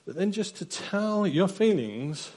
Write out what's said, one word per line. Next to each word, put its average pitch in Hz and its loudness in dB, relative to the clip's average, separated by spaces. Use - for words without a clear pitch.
But 131 -10
then 196 0
just 202 -4
to 175 -10
tell 214 0
your 170 4
feelings 147 0